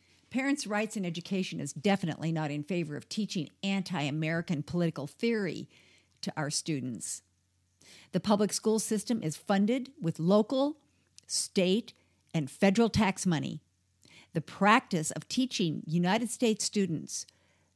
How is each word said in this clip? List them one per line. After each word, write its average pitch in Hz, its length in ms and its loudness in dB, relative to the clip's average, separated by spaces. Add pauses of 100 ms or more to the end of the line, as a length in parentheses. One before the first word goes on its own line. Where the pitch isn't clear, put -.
(300)
Parents' 269 380 0
Rights 208 300 -2
in 190 80 -2
Education 175 560 -2
is 143 100 -6
definitely 165 640 2
not 156 180 -2
in 147 120 -4
favor 156 340 -4
of - 100 -14
teaching 196 420 -4 (140)
anti-American 160 1000 -2
political 165 440 -2
theory 214 640 -2 (500)
to - 160 -6
our 151 140 -2
students. 127 720 -4 (920)
The 180 80 0
public 208 320 2
school 220 260 2
system 220 460 -2
is 156 140 -4
funded 208 640 0
with 165 200 -2
local, 220 560 2 (500)
state, 190 680 0 (400)
and 147 180 -2
federal 196 380 4
tax 196 360 2
money. 151 360 0 (720)
The 160 80 -2
practice 202 680 2
of - 180 -8
teaching 226 560 -2
United 180 440 2
States 220 360 0
students 175 600 -2 (500)